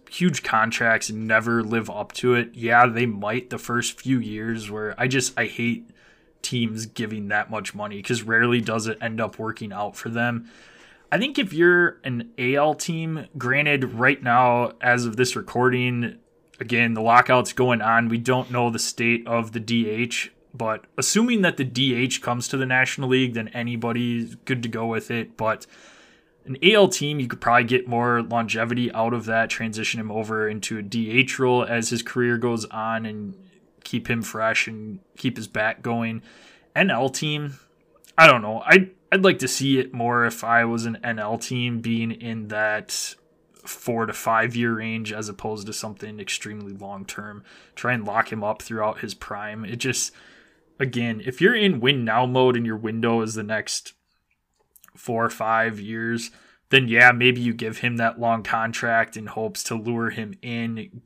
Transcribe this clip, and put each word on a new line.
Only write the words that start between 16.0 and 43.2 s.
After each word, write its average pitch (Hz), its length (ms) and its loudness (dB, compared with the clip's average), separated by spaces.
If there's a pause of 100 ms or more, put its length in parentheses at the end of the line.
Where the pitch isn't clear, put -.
again, 117 360 0
the 110 80 -2
lockout's 123 500 6
going 123 300 2
on. 113 260 4
We 117 80 2
don't 127 340 0
know 123 200 2
the 113 80 -4
state 117 480 0
of 117 260 -2
the 113 80 -6
D 117 300 0
H, 117 420 -4 (220)
but 110 320 -4 (100)
assuming 226 460 2
that 170 160 2
the 139 60 0
D 131 300 0
H 127 280 -2
comes 120 260 -4
to - 80 -4
the 135 80 -2
National 127 460 0
League, 131 240 2
then 110 140 -6
anybody's 117 840 -4
good 123 280 -4
to 117 60 -4
go 113 180 -4
with 110 240 -4
it. 113 260 -6
But 110 300 -2 (800)
an 131 160 -8
A 190 100 8
L 208 160 8
team, 147 320 -4
you 123 80 -4
could - 140 -10
probably 120 220 4
get 123 220 2
more 120 360 2
longevity 117 720 -2
out 113 200 0
of 113 140 -4
that, 113 240 0
transition 113 500 -4
him 107 100 -8
over 110 380 -2
into 107 300 -6
a 104 40 -8
D 107 280 -4
H 131 280 2
role 123 260 4
as 117 260 -2
his 117 120 -2
career 120 360 0
goes 117 280 -2
on 110 380 -6
and 107 300 -10 (480)
keep - 280 -4
him 117 120 0
fresh 110 460 -2
and 107 320 -12 (160)
keep 127 200 -4
his 110 120 -10
bat 110 340 -2
going. 117 400 -2 (540)
N 180 140 4
L 131 180 0
team, 147 460 -4 (600)
I 165 100 12
don't 127 160 8
know. 110 240 -6
I'd, 185 240 8 (200)
I'd 190 140 4
like 165 160 6
to 127 80 -2
see 135 300 2
it 127 160 -2
more 120 320 2
if 113 180 -4
I 117 200 4
was 117 200 -2
an 113 180 -4
N 117 160 -4
L 107 200 -4
team 123 420 -4
being 113 320 -2
in 113 360 -8
that 107 680 -4 (500)